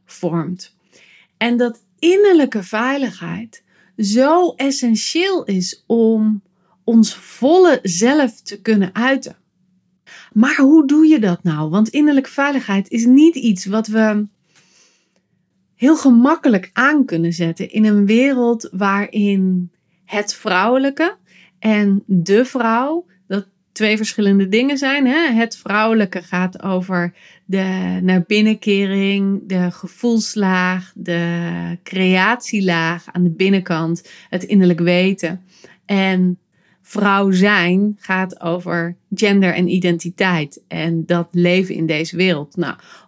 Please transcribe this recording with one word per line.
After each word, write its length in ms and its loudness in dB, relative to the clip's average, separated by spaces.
vormt. 720 -8
En 200 -2
dat 280 -4
innerlijke 640 2
veiligheid 1000 -6
zo 540 2
essentieel 960 -2
is 420 -4
om 560 2
ons 300 4
volle 680 2
zelf 580 0
te 200 -16
kunnen 340 0
uiten. 420 -4
Maar 240 2
hoe 300 6
doe 200 4
je 120 6
dat 240 0
nou? 280 -2
Want 180 2
innerlijke 420 2
veiligheid 600 -2
is 140 -2
niet 300 6
iets 300 -2
wat 220 -4
we 400 0
heel 220 2
gemakkelijk 760 4
aan 320 2
kunnen 280 -2
zetten 380 -4
in 140 2
een 220 4
wereld 680 2
waarin 960 0
het 300 -6
vrouwelijke 840 -2
en 480 0
de 380 0
vrouw, 600 -4
dat 200 -8
twee 240 -2
verschillende 520 0
dingen 300 0
zijn, 280 -2
hè? 260 0
Het 240 -2
vrouwelijke 680 -2
gaat 400 -6
over 520 -4
de 580 -4
naar 240 2
binnenkering, 1200 0
de 240 -2
gevoelslaag, 1200 -4
de 880 -6
creatielaag 1300 -2
aan 100 -2
de 80 2
binnenkant, 800 -2
het 120 -6
innerlijk 380 2
weten. 600 -2
En 520 0
vrouw 480 0
zijn 680 2
gaat 420 -6
over 560 -6
gender 400 2
en 140 0
identiteit 1000 -2
en 380 -4
dat 240 -2
leven 440 0
in 120 -4
deze 300 -4
wereld. 400 -2
Nou, 200 -6